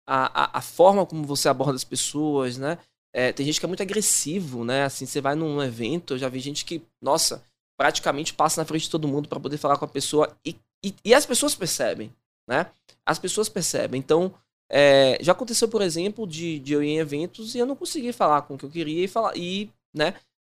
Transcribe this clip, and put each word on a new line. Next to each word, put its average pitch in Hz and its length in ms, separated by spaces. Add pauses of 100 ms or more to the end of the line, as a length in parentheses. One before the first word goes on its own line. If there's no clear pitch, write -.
a, 135 360
a, - 160
a - 20
forma 190 440
como 156 180
você 143 260
aborda 135 260
as 131 80
pessoas, 139 720
né? 147 200 (360)
É, 123 180
tem 139 140
gente 151 140
que - 60
é - 20
muito 185 160
agressivo, 180 800
né? 135 200
Assim, 135 220
você 139 140
vai 139 160
num 151 260
evento, 131 520
eu 127 40
já 131 120
vi 131 100
gente 143 240
que, 165 180 (200)
nossa, 135 420 (340)
praticamente 147 560
passa 156 280
na 156 40
frente 160 180
de - 60
todo 156 180
mundo 147 200
pra - 120
poder 139 180
falar 143 200
com 151 80
a - 20
pessoa - 480 (100)
e, 170 100 (280)
e, 196 100 (100)
e - 100
as - 120
pessoas 277 300
percebem, 117 580 (340)
né? 147 200 (380)
As 160 120
pessoas 214 320
percebem. - 500
Então, 170 340 (380)
é, 139 500
já 156 100
aconteceu, 226 360
por 226 140
exemplo, 196 460
de, 160 320
de 135 140
eu 147 100
ir 147 60
em 156 100
eventos 175 560
e - 20
eu 240 80
não 277 100
conseguir 254 380
falar 151 300
com - 100
o 135 40
que - 80
eu 139 40
queria 160 340
e 190 40
falar, 220 280
e, 190 360 (220)
né, 151 200 (420)